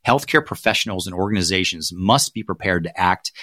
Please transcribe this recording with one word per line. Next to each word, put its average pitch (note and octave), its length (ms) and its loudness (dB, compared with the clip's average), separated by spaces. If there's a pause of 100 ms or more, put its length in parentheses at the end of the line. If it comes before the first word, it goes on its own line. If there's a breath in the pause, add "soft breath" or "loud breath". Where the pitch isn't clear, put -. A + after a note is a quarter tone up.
healthcare C#3+ 400 2
professionals G2+ 640 -2
and F#2 80 -8
organizations F#2 760 0
must G2+ 420 2
be A2 80 -6
prepared F2+ 400 -2
to E2 180 -6
act F#2 300 2 (120)